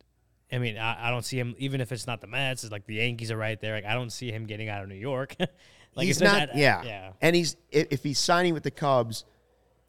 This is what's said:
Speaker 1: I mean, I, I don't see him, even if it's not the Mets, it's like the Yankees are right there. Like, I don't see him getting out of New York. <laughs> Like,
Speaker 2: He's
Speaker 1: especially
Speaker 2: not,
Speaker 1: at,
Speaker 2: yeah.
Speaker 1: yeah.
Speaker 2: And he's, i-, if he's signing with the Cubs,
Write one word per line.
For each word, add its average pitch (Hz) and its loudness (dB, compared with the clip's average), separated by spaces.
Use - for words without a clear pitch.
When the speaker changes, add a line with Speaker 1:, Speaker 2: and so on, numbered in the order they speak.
Speaker 1:
I 127 -2
mean, 117 -2
I, 113 -2
I - 2
don't 123 -2
see 135 -4
him, 120 -4
even 135 -2
if 120 -6
it's 113 -8
not 120 -6
the 101 -16
Mets, 127 -4
it's 107 -12
like 101 -12
the 110 -8
Yankees 117 -2
are 113 -2
right 110 -4
there. 110 -4
Like, 104 -6
I 104 -2
don't 123 -4
see 120 -8
him 110 -6
getting 107 -8
out 101 -6
of 98 -12
New 98 -14
York. 127 -6
<laughs> 180 0
Like, 131 0
Speaker 2:
He's 190 4
Speaker 1:
especially 202 6
Speaker 2:
not, 147 0
Speaker 1:
at, - -4
Speaker 2:
yeah. 123 6
Speaker 1:
yeah. 95 -12
Speaker 2:
And 165 6
he's, 170 2
i-, 151 6
if 139 -2
he's 143 0
signing 175 4
with 147 -6
the 143 -2
Cubs, 123 0